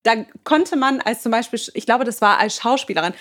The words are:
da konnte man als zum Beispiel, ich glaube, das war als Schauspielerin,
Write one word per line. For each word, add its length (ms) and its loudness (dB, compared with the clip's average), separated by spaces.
da 120 4
konnte 320 0
man 260 0
als 220 -4
zum 80 -2
Beispiel, 280 -2
ich 120 -8
glaube, 180 2
das 180 -4
war 160 6
als 200 0
Schauspielerin, 640 -2